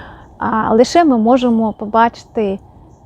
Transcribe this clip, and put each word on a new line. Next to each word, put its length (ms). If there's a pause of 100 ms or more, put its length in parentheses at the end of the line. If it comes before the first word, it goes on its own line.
(380)
А 360
лише 300
ми 140
можемо 540
побачити 840 (480)